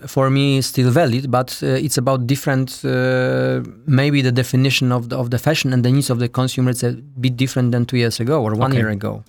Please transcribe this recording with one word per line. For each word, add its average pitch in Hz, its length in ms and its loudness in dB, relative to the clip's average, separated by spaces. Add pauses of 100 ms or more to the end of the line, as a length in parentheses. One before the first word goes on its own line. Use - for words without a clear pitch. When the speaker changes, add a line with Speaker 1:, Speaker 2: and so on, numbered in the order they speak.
Speaker 1:
for 135 220 0
me, 139 320 2
still 127 300 0
valid, 135 400 0
but, 127 320 -2
uh, 143 40 -2
it's 135 300 0
about 127 300 0
different, 131 560 -2
uh, 127 800 0 (240)
maybe 143 360 2
the 127 100 2
definition 127 600 2
of 120 160 -2
the, 135 100 -6
of 120 120 -2
the 120 100 0
fashion 147 320 0
and 123 140 2
the 123 60 4
needs 139 180 2
of 120 100 0
the 120 80 0
consumer 127 440 0
is 123 120 -4
a 120 80 0
bit 127 460 -4
different 127 340 0
than 120 140 2
two 127 100 -4
years 117 240 0
ago 131 240 0
or 107 120 0
one 131 160 0
Speaker 2:
Okay. 127 80 2
Speaker 1:
year 110 100 0
ago. 104 400 -6